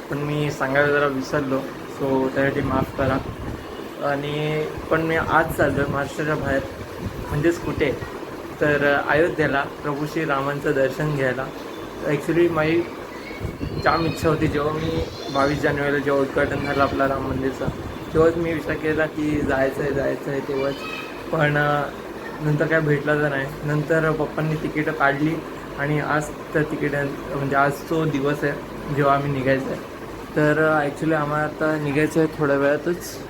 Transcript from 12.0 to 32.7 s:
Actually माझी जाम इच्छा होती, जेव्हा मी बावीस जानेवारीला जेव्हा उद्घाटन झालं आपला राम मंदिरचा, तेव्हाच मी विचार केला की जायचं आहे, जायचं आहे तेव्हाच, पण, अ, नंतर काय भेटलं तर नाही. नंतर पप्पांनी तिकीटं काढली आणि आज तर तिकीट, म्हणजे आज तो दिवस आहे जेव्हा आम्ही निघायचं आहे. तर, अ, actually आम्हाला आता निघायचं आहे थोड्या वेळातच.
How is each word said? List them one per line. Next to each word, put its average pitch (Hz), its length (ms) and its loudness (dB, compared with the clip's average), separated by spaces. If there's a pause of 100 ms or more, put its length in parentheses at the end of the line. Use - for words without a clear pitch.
Actually 160 440 2
माझी 160 320 2 (1000)
जाम 160 220 2
इच्छा 160 220 0
होती, 151 180 2
जेव्हा 147 260 0
मी 165 320 -2 (300)
बावीस 139 260 2
जानेवारीला 143 380 2
जेव्हा 139 240 2
उद्घाटन 143 440 0
झालं 139 160 2
आपला 139 260 2
राम 135 200 -2
मंदिरचा, 131 360 -2 (500)
तेव्हाच 165 220 6
मी 165 160 0
विचार 156 220 -2
केला 156 320 0
की 151 340 0
जायचं 135 420 2
आहे, 139 100 0
जायचं 135 380 -2
आहे 139 100 -2
तेव्हाच, 139 340 -2 (580)
पण, 147 240 4
अ, 147 260 2 (580)
नंतर 151 260 2
काय 160 140 4
भेटलं 147 420 2
तर 151 60 2
नाही. 135 180 -2 (180)
नंतर 151 460 2
पप्पांनी 156 440 -2
तिकीटं 156 380 -2
काढली 143 420 2 (440)
आणि 147 220 0
आज 151 280 0 (260)
तर 156 80 4
तिकीट, 147 280 -2 (440)
म्हणजे 139 220 -2
आज 139 160 6 (180)
तो 160 140 2
दिवस 147 400 0
आहे 143 80 0 (420)
जेव्हा 139 200 4
आम्ही 143 180 2
निघायचं 135 340 2
आहे. - 100 -4 (600)
तर, 151 260 4
अ, 156 240 4
actually 151 280 0
आम्हाला 151 300 0
आता 156 340 0
निघायचं 151 420 2
आहे 156 180 2
थोड्या 143 180 4
वेळातच. 147 640 0 (120)